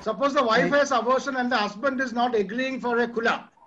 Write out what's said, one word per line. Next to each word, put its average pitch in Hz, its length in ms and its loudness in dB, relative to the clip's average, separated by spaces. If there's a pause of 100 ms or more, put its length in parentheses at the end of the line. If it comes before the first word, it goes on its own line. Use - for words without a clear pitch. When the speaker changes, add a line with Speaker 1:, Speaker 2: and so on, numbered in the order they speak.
Speaker 1:
Suppose 269 340 -2
the 285 80 4
wife 240 300 2
Speaker 2:
I 285 60 4
Speaker 1:
has 277 120 2
aversion 262 460 0
and 247 160 -2
the 247 40 4
husband 254 440 -2
is 247 120 -4
not 240 220 0
agreeing 233 460 -2
for 240 200 -2
a 233 80 2
khula. 220 400 -2 (180)